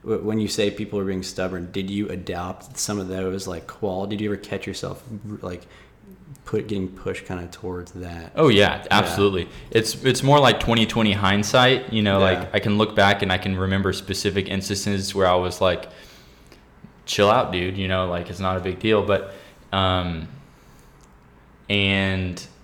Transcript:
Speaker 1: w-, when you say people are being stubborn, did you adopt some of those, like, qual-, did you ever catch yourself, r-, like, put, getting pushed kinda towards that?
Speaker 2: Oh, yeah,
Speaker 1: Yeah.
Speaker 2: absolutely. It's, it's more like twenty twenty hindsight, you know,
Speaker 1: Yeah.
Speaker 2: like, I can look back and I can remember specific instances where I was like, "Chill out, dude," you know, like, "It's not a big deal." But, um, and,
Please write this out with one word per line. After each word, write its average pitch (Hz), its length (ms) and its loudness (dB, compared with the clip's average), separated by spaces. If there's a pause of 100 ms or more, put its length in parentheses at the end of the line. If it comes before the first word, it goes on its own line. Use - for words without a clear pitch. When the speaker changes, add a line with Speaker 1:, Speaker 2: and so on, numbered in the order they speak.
Speaker 1:
w-, 110 180 -2
when 107 160 -2
you 107 100 0
say 101 220 0
people 104 280 -6
are 98 60 -2
being 92 180 -4
stubborn, 92 500 -6
did 98 180 -6
you 101 200 -2
adopt 92 680 -10
some 104 220 -4
of 92 80 -6
those, 92 400 -4
like, 82 180 -8
qual-, 98 400 -6
did 104 140 -6
you 107 100 -2
ever 98 100 -4
catch - 260 -8
yourself, - 360 -10 (280)
r-, 104 100 -10
like, 90 220 -10 (840)
put, 107 240 -4
getting 95 200 -2
pushed - 380 -8
kinda 87 240 -8
towards 90 420 -10
that? 87 440 -14
Speaker 2:
Oh, 156 120 4
yeah, 98 340 6
Speaker 1:
Yeah. - 80 -14
Speaker 2:
absolutely. 95 580 2 (220)
It's, - 240 0 (100)
it's 127 180 2
more 139 160 6
like 123 220 6
twenty 117 240 2
twenty 107 280 2
hindsight, 104 800 4
you 110 100 2
know, 98 160 4
Speaker 1:
Yeah. 95 60 6 (160)
Speaker 2:
like, 92 140 -8
I 104 40 2
can 104 180 0
look 107 180 2
back 101 280 6
and 95 100 0
I 90 60 2
can 95 180 -2
remember 95 360 0
specific 98 560 -2
instances 98 680 -2
where 95 120 4
I 90 100 6
was 90 240 0
like, 90 280 0 (1200)
"Chill 104 240 4
out, 110 220 2
dude," 92 260 -2
you 95 100 -4
know, 92 200 0
like, 87 220 -4
"It's 90 100 -10
not 92 160 0
a 90 40 -2
big 90 200 -6
deal." 110 220 4
But, 98 320 0 (380)
um, 90 560 0 (1400)
and, 98 760 0 (200)